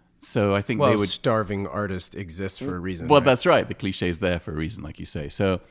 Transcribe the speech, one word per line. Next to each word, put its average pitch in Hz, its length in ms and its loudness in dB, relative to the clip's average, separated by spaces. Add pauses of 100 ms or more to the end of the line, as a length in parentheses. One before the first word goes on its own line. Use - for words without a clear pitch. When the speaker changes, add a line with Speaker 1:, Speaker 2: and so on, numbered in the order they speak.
(200)
Speaker 1:
so 101 340 0
I 101 80 2
think 120 180 -2
Speaker 2:
Well, 135 100 6
Speaker 1:
they 110 60 4
would 101 120 2
Speaker 2:
starving 104 580 0
artist 95 480 -6
exists 95 440 -8
for 120 180 -6
a - 20 -6
reason, 87 300 -6
Speaker 1:
Well, 147 120 8
Speaker 2:
right? 123 40 0
Speaker 1:
that's 131 220 4
right. 127 200 4
The 107 80 -6
cliche 95 340 -4
is 82 100 -2
there 87 200 0
for 82 140 -10
a 76 40 -6
reason, 80 260 -6
like 78 160 -14
you - 80 -10
say. 73 220 -8
So, 95 320 0 (100)